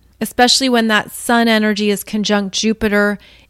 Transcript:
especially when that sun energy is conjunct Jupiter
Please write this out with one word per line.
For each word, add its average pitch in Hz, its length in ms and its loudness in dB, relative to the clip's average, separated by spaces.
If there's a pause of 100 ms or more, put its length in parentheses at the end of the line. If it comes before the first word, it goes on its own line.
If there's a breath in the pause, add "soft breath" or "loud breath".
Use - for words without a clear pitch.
(220)
especially 247 480 2
when 233 180 2
that 214 240 0
sun 233 380 0
energy 214 400 0
is 196 160 -2
conjunct 202 500 -2
Jupiter 208 640 0 (300 soft breath)